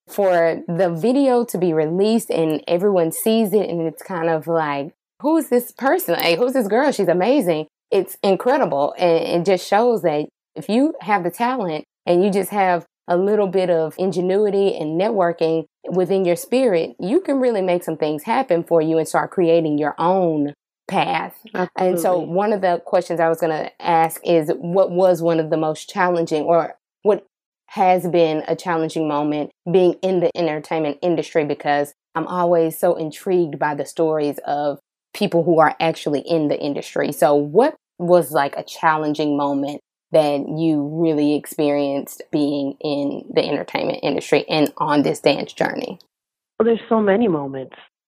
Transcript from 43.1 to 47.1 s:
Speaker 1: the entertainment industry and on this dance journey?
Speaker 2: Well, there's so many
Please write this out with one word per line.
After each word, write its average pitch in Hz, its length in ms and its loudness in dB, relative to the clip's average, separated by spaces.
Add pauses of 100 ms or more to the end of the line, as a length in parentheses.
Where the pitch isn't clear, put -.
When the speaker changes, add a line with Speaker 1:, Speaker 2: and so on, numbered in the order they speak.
Speaker 1:
the 156 100 0
entertainment - 600 -4
industry - 440 -2
and 151 300 0
on 151 260 0
this 160 160 -2
dance - 340 0
journey? - 460 -6 (600)
Speaker 2:
Well, 220 60 2
there's 226 220 -2
so 220 140 0
many 208 260 2